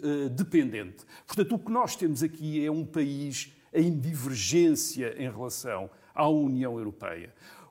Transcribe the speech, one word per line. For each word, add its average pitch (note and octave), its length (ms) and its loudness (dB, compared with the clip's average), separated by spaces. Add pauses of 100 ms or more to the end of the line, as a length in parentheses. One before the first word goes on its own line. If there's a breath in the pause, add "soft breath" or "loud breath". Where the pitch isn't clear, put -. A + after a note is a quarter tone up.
eh, D3 280 0
dependente. B2 760 0 (200 loud breath)
Portanto, - 300 0
o A3 60 0
que - 100 -8
nós A#3+ 240 2
temos D#3 300 0
aqui D#3 420 -2
é D#3 40 0
um D#3 140 -2
país C#3+ 680 -4 (200 loud breath)
em D#3+ 240 4
divergência C3+ 1200 2
em C3 140 -4
relação G#2+ 580 -6 (240 loud breath)
à D3+ 160 2
União C3 480 2
Europeia. G2 560 -8 (380 loud breath)